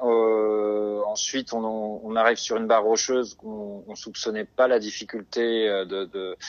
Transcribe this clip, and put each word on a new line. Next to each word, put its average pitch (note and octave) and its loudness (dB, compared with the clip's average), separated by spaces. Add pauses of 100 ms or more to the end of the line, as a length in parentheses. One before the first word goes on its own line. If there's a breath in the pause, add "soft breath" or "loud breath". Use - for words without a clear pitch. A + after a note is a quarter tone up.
Euh, G#2+ 2
ensuite A2+ -4
on, A2+ -4
on, G#2+ -4
on A2 -4
arrive A2+ 4
sur - -2
une A2+ -2
barre A2+ 6
rocheuse A2+ 2
qu'on, G#2 -12
on - -14
soupçonnait - -6
pas B2+ 2
la B2 4
difficulté, A2 -2
euh, G2 0
de, F#2+ -4
de, F#2 -8 (120 loud breath)